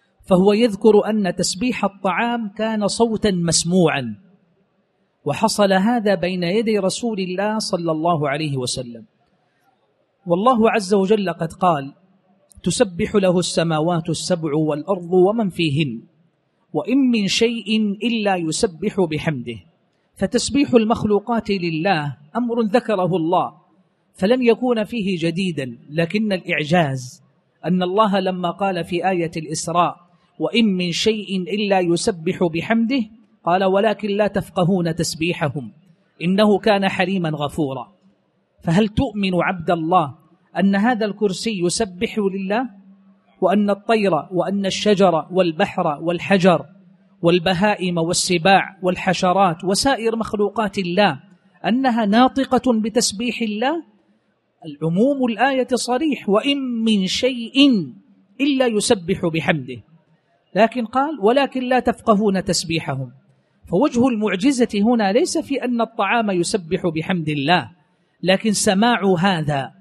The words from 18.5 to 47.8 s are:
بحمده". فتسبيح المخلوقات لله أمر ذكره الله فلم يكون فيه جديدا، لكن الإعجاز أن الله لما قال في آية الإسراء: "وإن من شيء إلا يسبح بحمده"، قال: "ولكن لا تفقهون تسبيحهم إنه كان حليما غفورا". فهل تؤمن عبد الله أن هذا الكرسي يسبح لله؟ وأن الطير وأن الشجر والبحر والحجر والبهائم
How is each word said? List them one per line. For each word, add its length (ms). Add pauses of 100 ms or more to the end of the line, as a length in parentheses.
بحمده". 480 (580)
فتسبيح 580
المخلوقات 760
لله 680 (200)
أمر 260
ذكره 540
الله 360 (640)
فلم 280
يكون 420
فيه 340
جديدا، 600 (120)
لكن 420
الإعجاز 880 (420)
أن 180
الله 380
لما 300
قال 340
في 240
آية 280
الإسراء: 600 (420)
"وإن 260
من 280
شيء 500 (120)
إلا 260
يسبح 640 (100)
بحمده"، 480 (420)
قال: 200
"ولكن 440
لا 180
تفقهون 680
تسبيحهم 800 (500)
إنه 360
كان 300
حليما 400
غفورا". 640 (720)
فهل 260
تؤمن 460
عبد 360
الله 440 (440)
أن 180
هذا 300
الكرسي 540
يسبح 580
لله؟ 500 (720)
وأن 300
الطير 420 (200)
وأن 340
الشجر 640
والبحر 720
والحجر 600 (580)
والبهائم 760